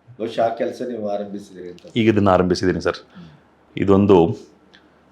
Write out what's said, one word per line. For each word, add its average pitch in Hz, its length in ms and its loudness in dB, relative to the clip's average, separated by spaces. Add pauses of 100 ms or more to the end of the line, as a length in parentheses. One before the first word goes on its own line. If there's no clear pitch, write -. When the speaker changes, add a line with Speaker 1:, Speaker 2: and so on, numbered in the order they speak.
(200)
Speaker 1:
ಬಹುಶಃ 117 220 -6
ಆ 113 140 -2
ಕೆಲ್ಸ - 260 -8
ನೀವು 113 280 -8
ಆರಂಭಿಸಿದಿರಿ 98 600 -12
ಅಂತ. 87 120 -20 (140)
Speaker 2:
ಈಗ 110 140 2
ಇದನ್ನ 98 200 2
ಆರಂಭಿಸಿದ್ದೀನಿ 90 520 2
ಸರ್. 85 140 -2
Speaker 1:
ಹ್ಮ್. - 340 -20 (480)
Speaker 2:
ಇದೊಂದು, 95 500 4 (840)